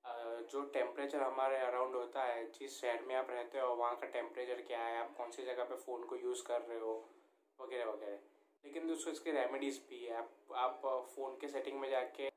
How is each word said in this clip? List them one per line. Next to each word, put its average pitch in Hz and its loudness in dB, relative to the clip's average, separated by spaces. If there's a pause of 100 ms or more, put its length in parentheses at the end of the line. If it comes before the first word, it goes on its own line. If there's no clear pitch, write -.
अ, 117 -4 (120)
जो 139 2
टेम्परेचर 139 0
हमारे 135 4
अराउंड 127 4
होता 123 2
है, 117 0
जिस - -8
शहर 120 2
में 127 -2
आप 127 4
रहते 123 -2
हो, 123 4
वहाँ 120 4
का - -4
टेम्परेचर 123 -2
क्या 117 -2
है, 117 0
आप - -2
कौन 120 -4
सी 131 -6
जगह 123 0
पे 127 -2
फ़ोन 123 -4
को 123 -4
यूज़ 123 0
कर 120 4
रहे 117 -4
हो, 113 0 (520)
वगैरह 123 0
वगैरह। 101 -4 (460)
लेकिन 165 -4
दोस्तों, 160 0
इसके 160 -2
रेमेडीज 135 2
भी 120 -10
है। 117 -2
आप, 117 -4 (220)
आप, 127 2
अ, 131 4 (160)
फ़ोन 131 -4
के 147 -6
सेटिंग 135 -2
में 135 -2
जाके 135 0